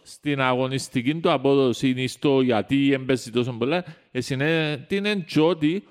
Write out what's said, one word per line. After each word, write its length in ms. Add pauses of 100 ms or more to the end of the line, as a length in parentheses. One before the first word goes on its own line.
στην 380
αγωνιστική 760
του 160
απόδοση, 580
είναι 180
στο 340
γιατί 500
έμπαιζε 400
τόσο 220
πολλά, 320 (260)
ε, 100
συνέτεινε 960
και 240
ότι 520